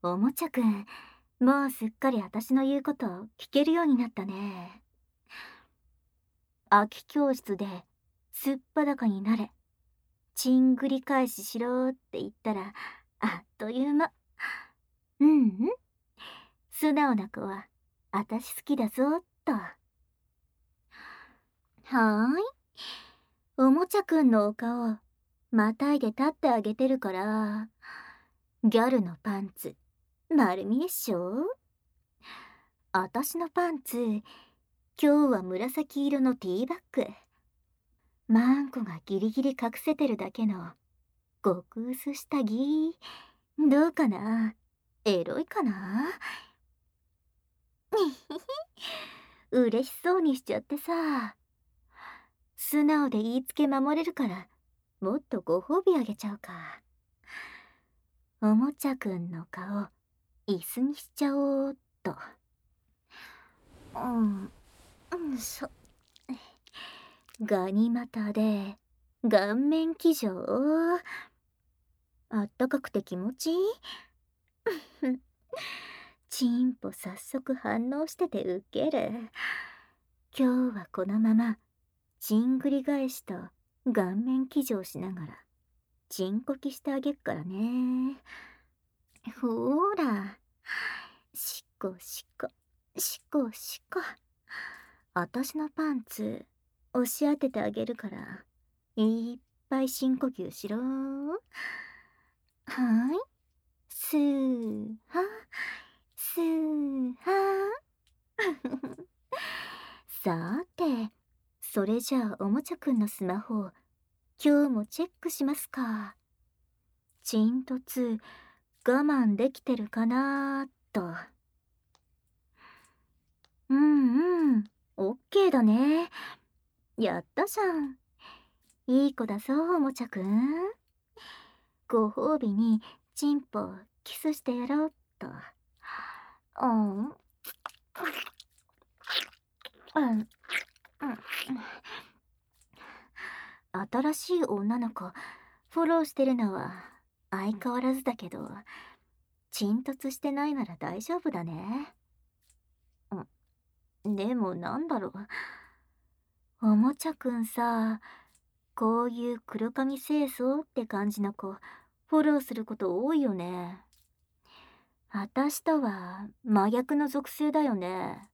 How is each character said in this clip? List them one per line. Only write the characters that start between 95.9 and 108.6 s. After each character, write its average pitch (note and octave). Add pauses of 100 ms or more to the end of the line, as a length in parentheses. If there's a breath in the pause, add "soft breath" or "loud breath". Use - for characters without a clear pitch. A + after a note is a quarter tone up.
ン B3
ツ、 - (460)
押 B3
し D4
当 D4
て C#4
て A#3
あ G#3+
げ A3
る A3+
か G#3
ら、 G#3 (500)
い A3+
っ B3+ (300)
ぱ C4+
い C4
深 C4
呼 C4+
吸 G3+
し -
ろ。 G#3+
は C4+ (1400 loud breath)
ー B3
い。 G4 (720)
ス -
ー A#3+ (120)
ハ E4+
ー、 F#4 (920 loud breath)
ス -
ー D4+
ハ - (1080)
ー。 C4+ (1000 loud breath)